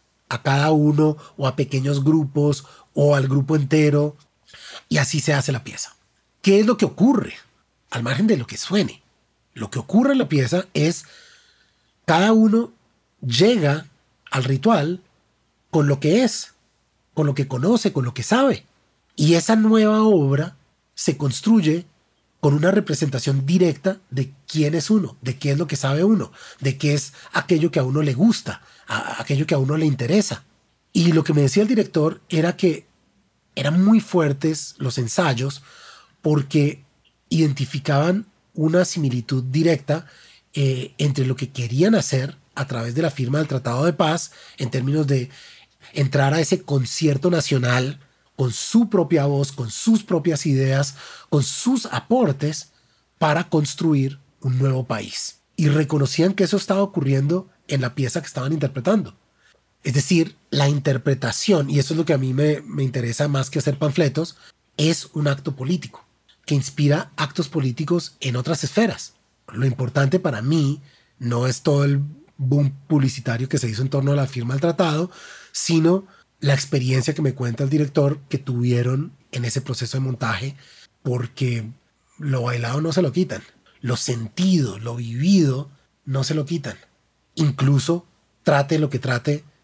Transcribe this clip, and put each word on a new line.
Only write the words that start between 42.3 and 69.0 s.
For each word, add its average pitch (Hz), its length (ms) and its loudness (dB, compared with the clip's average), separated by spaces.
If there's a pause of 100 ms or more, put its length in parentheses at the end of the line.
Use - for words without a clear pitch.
a 135 140 -6
través 120 260 -8
de 156 80 -2
la 165 80 0
firma 135 280 -2
del 156 100 -2
Tratado 127 380 -2
de 175 60 2
Paz 165 380 0 (260)
en 123 140 -6
términos 139 380 -2
de 131 200 0 (640)
entrar 139 380 2
a 160 80 2
ese 165 220 -2
concierto 143 640 0
nacional 131 720 0 (380)
con 127 160 -2
su 226 360 2
propia 156 380 2
voz, 139 240 0
con 117 200 -8
sus 220 340 0
propias 165 420 -2
ideas, 135 480 0 (340)
con 147 140 2
sus 240 440 -2
aportes 156 840 -2 (480)
para 160 300 0
construir 147 720 -2 (200)
un 127 180 -2
nuevo 131 280 0
país. - 540 -8 (160)
Y 151 120 2
reconocían 151 640 2
que 202 100 2
eso 185 120 0
estaba 196 260 0
ocurriendo 151 640 -2 (180)
en 139 140 -2
la 123 160 -4
pieza 139 240 -2
que - 80 -12
estaban 139 240 -6
interpretando. 147 640 -2 (680)
Es 139 120 -2
decir, 160 420 2 (140)
la 139 180 2
interpretación, 139 1000 0
y 143 120 2
eso 139 140 0
es 156 40 -2
lo 165 60 0
que 165 80 0
a 143 60 2
mí 131 140 -2
me, 147 300 0
me 143 220 -4
interesa 123 420 -2
más 139 240 -2
que - 80 -2
hacer 143 180 -2
panfletos, 156 600 -2 (400)
es 160 380 0
un 147 120 -2
acto 139 300 -4
político, 143 500 -6 (400)
que 147 80 0
inspira 143 600 0
actos 151 320 -4
políticos 151 720 -4
en 127 160 -4
otras 143 260 -4
esferas. - 520 -2 (380)